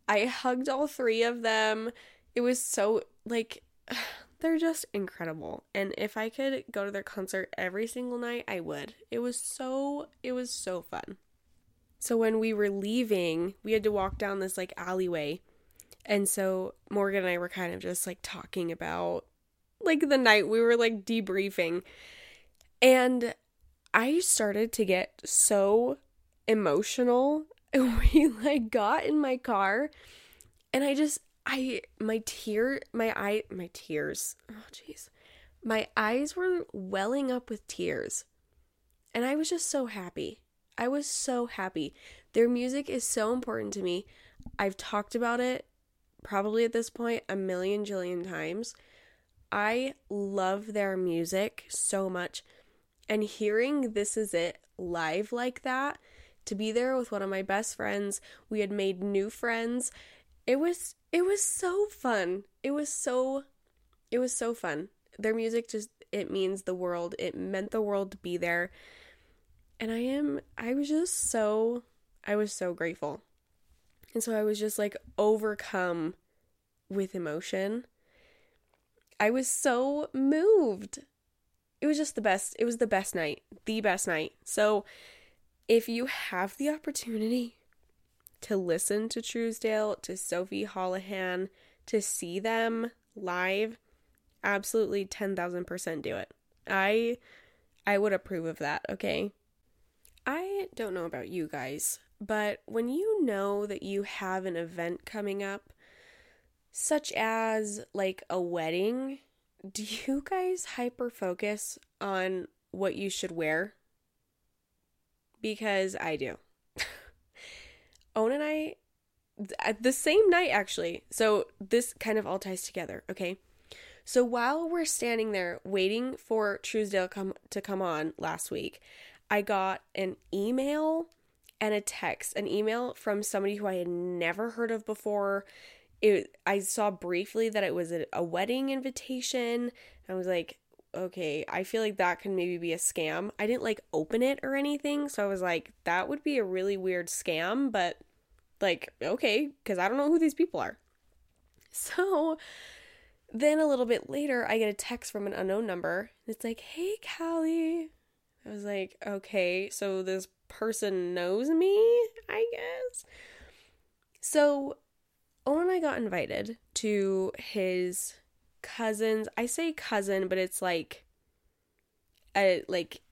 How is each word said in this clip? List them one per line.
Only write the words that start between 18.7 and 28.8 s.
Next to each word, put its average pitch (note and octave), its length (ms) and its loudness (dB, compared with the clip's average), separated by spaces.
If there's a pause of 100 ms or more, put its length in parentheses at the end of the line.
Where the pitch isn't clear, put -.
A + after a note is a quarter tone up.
about, E3+ 540 -4 (560)
like, D#4+ 280 4
the C#4 100 6
night. G#3+ 300 6
We A3 120 4
were, A#3 160 6
like, A3+ 300 2
debriefing. F#3+ 760 0 (1000)
And B3+ 520 6 (600)
I C4+ 260 4
started G#3+ 520 2
to A3 120 2
get F#3 400 0
so A3 760 6 (480)
emotional. B3 1040 4
<laughs> - 40 -20 (200)
We, C4 540 8
like, A#3 420 2
got A#3 340 4